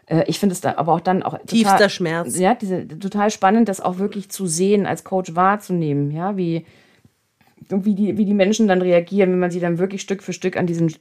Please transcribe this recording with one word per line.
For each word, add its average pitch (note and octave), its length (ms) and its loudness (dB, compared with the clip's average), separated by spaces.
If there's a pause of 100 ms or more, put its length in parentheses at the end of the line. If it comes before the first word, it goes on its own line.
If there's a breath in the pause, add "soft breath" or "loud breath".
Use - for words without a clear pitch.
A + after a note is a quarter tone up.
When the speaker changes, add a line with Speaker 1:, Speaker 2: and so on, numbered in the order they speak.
Speaker 1:
Äh, E3 220 2
ich D#3+ 120 -2
finde G3 140 2
es - 80 -10
da C3+ 160 -2
aber D#3 160 2
auch F3 60 -2
dann F#3 220 0
auch - 100 -6
total - 140 -14
Speaker 2:
Tiefster G3+ 440 4
Schmerz. E3+ 480 -4
Speaker 1:
Ja, F#3 160 4
diese, F#3 340 -6
total G3 420 -2
spannend, G#3 380 2
das F#3+ 140 -4
auch F3+ 160 -4
wirklich G3+ 320 -6
zu G3 160 -6
sehen, F#3 400 2
als - 180 -4
Coach F#3 320 -4
wahrzunehmen, E3+ 760 0
ja, F#3 280 -6
wie, E3 260 -2 (1040 soft breath)
wie G3+ 260 0
die, G3 220 -2
wie G#3 80 2
die G3+ 100 0
Menschen G#3 340 4
dann F#3 120 4
reagieren, F3+ 520 2
wenn F#3 80 2
man F3+ 100 0
sie F3 100 -6
dann E3+ 180 -2
wirklich F#3+ 220 -4
Stück F#3+ 220 -8
für F#3 100 -10
Stück F3+ 240 -4
an F3+ 100 -2
diesen E3 220 0 (120)